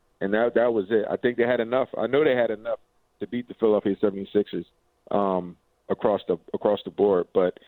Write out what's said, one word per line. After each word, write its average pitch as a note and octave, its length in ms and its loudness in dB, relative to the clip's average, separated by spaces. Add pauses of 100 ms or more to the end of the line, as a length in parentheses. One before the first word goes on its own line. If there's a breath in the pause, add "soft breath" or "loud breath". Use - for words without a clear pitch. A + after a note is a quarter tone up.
(200)
And G2 140 -2
that, A#2+ 200 0
that A#2 180 2
was G2+ 180 0
it. G#2+ 180 2
I - 80 -4
think A#2+ 200 -2
they A#2 100 2
had A#2+ 140 0
enough. B2 360 -2
I B2 100 -2
know C#3+ 180 2
they C3+ 100 4
had A#2 160 0
enough A2 300 -6 (400)
to G#2 60 -6
beat A#2+ 200 -8
the - 80 -14
Philadelphia G#2 460 2
seventy-sixers, G2 680 -2 (440)
um, F#2 460 -2 (320)
across G2+ 380 -2
the, F2 100 0 (160)
across G#2 320 0
the F#2+ 60 -8
board. F#2+ 420 2
But F2+ 360 0